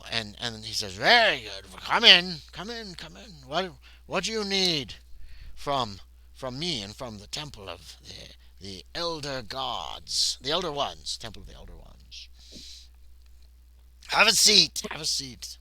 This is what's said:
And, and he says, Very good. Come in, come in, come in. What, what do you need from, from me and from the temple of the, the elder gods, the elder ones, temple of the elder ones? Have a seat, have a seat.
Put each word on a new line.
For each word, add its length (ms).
And, 300
and 240
he 80
says, 220
Very 460
good. 300
Come 240
in, 320
come 180
in, 240
come 220
in. 140
What, 260
what 180
do 80
you 120
need 500
from, 460
from 240
me 240
and 120
from 240
the 80
temple 420
of 360
the, 300
the 240
elder 480
gods, 1000
the 100
elder 220
ones, 440
temple 260
of 60
the 60
elder 220
ones? 520
Have 200
a 40
seat, 580
have 100
a 60
seat. 540